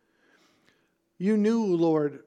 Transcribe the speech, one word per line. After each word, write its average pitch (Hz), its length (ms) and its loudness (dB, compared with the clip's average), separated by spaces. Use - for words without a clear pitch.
You 208 200 0
knew, 226 260 0
Lord, 160 640 0